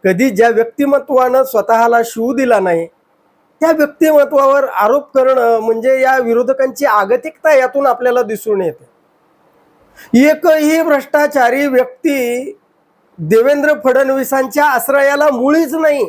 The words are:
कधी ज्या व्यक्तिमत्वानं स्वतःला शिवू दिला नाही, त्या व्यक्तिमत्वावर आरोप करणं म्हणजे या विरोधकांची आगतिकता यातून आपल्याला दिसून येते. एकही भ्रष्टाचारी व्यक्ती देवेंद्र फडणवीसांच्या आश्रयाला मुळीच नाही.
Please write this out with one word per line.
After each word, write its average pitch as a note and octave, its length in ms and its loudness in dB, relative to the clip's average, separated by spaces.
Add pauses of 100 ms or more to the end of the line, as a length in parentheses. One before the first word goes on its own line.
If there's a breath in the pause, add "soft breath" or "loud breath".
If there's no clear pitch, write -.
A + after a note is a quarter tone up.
कधी G3 260 0
ज्या A3+ 200 2
व्यक्तिमत्वानं C4 920 0
स्वतःला A#3 600 0
शिवू A#3 280 -6
दिला A#3+ 260 0
नाही, E3+ 260 -2 (720)
त्या E4 120 0
व्यक्तिमत्वावर D4 920 2
आरोप B3+ 540 -2
करणं B3 420 2
म्हणजे A3+ 420 -2
या C4 160 2
विरोधकांची B3+ 680 -2
आगतिकता A#3+ 680 0
यातून C4+ 340 0
आपल्याला B3 340 0
दिसून G#3 400 -4
येते. D#3+ 280 -8 (1400 loud breath)
एकही D#4 520 2
भ्रष्टाचारी C#4+ 840 0
व्यक्ती B3+ 840 -2 (680)
देवेंद्र C4 560 2 (100)
फडणवीसांच्या C4+ 840 0
आश्रयाला C#4 680 0
मुळीच C#4+ 400 0
नाही. D4 360 0